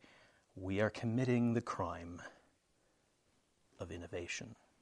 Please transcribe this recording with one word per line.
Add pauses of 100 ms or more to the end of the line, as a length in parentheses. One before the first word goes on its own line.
(560)
we
are
committing
the
crime (1600)
of
innovation, (260)